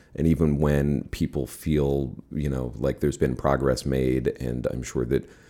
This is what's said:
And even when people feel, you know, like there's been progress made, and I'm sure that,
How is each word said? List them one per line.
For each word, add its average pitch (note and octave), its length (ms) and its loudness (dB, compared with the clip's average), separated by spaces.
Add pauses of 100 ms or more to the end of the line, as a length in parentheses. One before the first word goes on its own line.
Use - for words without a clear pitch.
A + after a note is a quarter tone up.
(160)
And D#2+ 120 2
even D2+ 320 4
when D2 520 2
people D2 360 -2
feel, C#2 680 0 (180)
you D2 180 -2
know, B1+ 260 -4
like B1+ 240 -2
there's C#2+ 180 0
been C2 180 0
progress C2+ 500 0
made, C2 420 0 (120)
and B1 320 -4
I'm B1 120 -8
sure B1 220 -4
that, C2 220 -2 (220)